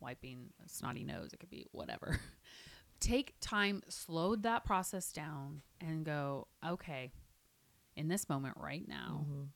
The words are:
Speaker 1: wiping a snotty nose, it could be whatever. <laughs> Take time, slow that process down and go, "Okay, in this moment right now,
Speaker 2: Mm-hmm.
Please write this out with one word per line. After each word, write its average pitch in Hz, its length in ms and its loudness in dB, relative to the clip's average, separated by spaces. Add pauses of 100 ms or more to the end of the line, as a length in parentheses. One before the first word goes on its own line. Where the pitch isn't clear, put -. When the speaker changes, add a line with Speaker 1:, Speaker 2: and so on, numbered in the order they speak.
Speaker 1:
wiping 127 500 -10 (140)
a - 40 -18
snotty - 360 -4
nose, 87 280 -4
it - 60 -14
could - 120 -16
be - 200 -12
whatever. - 540 0
<laughs> - 40 -12 (720)
Take 254 400 4
time, 202 480 4
slow 180 480 4
that 226 280 4
process 185 480 2
down 147 500 -4 (180)
and 160 260 0
go, 143 400 0 (180)
"Okay, 147 460 -4 (840)
in 151 120 2
this 190 220 2
moment 139 260 0
right 143 300 -4
now, 147 420 -2
Speaker 2:
Mm-hmm. 143 140 -2 (140)